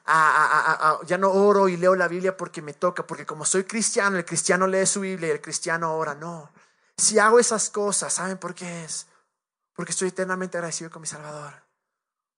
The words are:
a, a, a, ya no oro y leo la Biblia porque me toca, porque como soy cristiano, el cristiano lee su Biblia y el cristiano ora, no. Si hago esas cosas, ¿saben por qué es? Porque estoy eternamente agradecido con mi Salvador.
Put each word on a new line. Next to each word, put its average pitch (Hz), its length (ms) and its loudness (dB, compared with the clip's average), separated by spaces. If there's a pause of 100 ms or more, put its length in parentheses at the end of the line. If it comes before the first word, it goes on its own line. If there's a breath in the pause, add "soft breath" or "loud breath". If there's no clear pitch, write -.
a, 151 400 4
a, 151 460 2
a, 156 140 -2
ya 170 120 -2
no 196 140 2
oro 196 360 4
y 180 80 0
leo 180 200 4
la 180 120 0
Biblia 185 300 -4
porque 170 240 -10
me 147 120 -12
toca, 170 320 -4
porque 147 200 -12
como 156 180 -10
soy 190 220 0
cristiano, 202 520 0
el 170 60 -2
cristiano 180 420 0
lee 190 200 2
su 196 160 -2
Biblia 185 260 -6
y 156 40 2
el 147 100 -4
cristiano 165 560 -4
ora, 151 180 -4
no. 160 360 -12 (440 soft breath)
Si 214 240 2
hago 220 200 8
esas 226 300 2
cosas, 202 440 -2
¿saben 185 240 -6
por 175 180 -10
qué 170 300 -12
es? - 220 -12 (680)
Porque 175 180 -8
estoy 185 180 -2
eternamente 185 480 -4
agradecido 165 320 -8
con 165 120 -18
mi 151 60 -14
Salvador. 151 640 -16 (680)